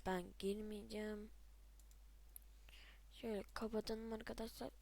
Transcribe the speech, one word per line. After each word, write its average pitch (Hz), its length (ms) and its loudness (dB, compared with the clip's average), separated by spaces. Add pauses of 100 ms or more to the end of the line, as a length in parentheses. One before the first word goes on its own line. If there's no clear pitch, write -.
ben 185 180 8 (160)
girmeyeceğim. 214 880 2 (1800)
Şöyle 214 320 2 (100)
kapatalım 220 600 4
arkadaşlar. 226 580 0 (100)